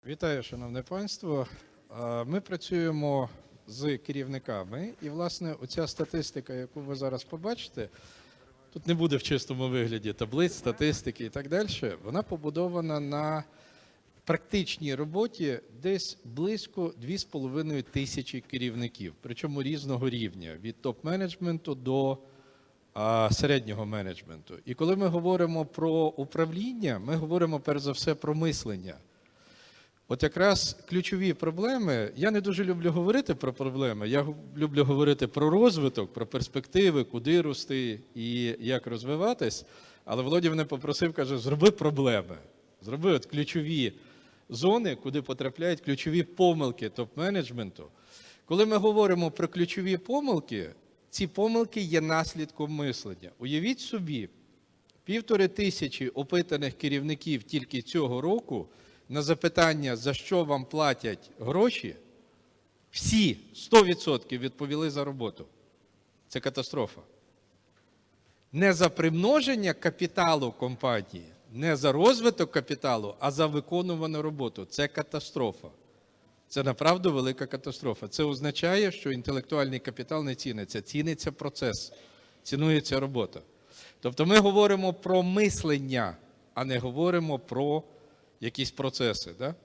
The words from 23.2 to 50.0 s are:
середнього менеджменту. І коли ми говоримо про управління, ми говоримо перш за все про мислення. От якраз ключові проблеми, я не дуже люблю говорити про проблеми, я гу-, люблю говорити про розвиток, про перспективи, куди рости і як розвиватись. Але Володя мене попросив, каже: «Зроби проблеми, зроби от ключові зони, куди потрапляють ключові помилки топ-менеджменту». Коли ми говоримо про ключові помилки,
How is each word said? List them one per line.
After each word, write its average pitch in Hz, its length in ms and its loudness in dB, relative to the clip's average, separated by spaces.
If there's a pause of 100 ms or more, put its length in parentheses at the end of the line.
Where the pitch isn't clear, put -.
середнього 110 540 0
менеджменту. 92 680 -8 (100)
І 123 100 -6
коли 170 220 0
ми 196 100 2
говоримо 170 580 2
про 160 280 -2
управління, 160 1040 0
ми 127 180 -2
говоримо 160 440 2
перш 143 220 -2
за 143 100 -2
все 156 220 0
про 151 200 -2
мислення. 107 600 -4 (1160)
От 127 100 -2
якраз 180 540 2 (120)
ключові 180 440 0
проблеми, 165 840 0
я 185 140 2
не 208 100 2
дуже 190 240 -2
люблю 175 260 0
говорити 180 440 2
про 131 180 -4
проблеми, 127 560 -2
я 139 140 2
гу-, 151 140 -4 (200)
люблю 147 280 2
говорити 143 420 4
про 147 240 2
розвиток, 160 600 4
про 117 140 -6
перспективи, 139 800 2
куди 131 360 2
рости 131 600 -2 (140)
і 120 460 -2
як 120 260 -2
розвиватись. 135 800 -2 (400)
Але 117 180 -2
Володя 165 280 2
мене 160 140 0
попросив, 147 480 -2
каже: 139 260 -2
«Зроби 147 320 6
проблеми, 127 680 0 (460)
зроби 147 300 0
от 135 140 0
ключові 147 640 -2 (560)
зони, 180 480 2
куди 139 260 -4
потрапляють 135 580 -2
ключові 156 420 0
помилки 156 640 2
топ-менеджменту». 120 960 -4 (600)
Коли 196 220 4
ми 214 100 2
говоримо 196 540 4
про 165 180 -2
ключові 180 480 0
помилки, 175 720 -2 (400)